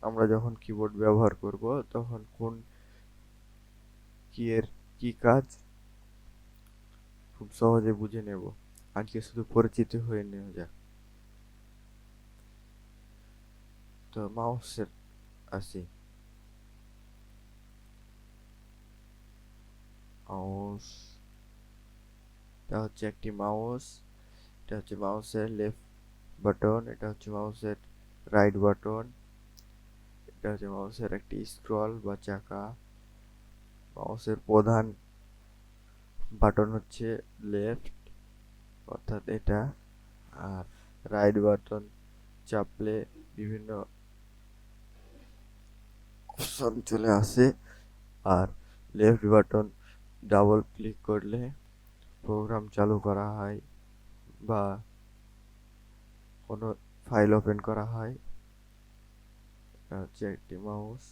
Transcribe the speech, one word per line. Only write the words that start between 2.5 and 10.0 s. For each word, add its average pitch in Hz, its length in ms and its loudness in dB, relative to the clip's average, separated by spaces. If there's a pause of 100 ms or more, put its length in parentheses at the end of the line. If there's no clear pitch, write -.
কি 117 120 -8 (140)
এর 110 80 2 (340)
কি 120 100 -4 (160)
কাজ 131 200 8 (1900)
খুব 107 120 -16 (120)
সহজে 113 320 6 (100)
বুঝে 110 280 -8
নেব। 98 140 -10 (560)
আজকে 110 280 -8
শুধু 117 160 -8 (100)
পরিচিত 113 380 2 (160)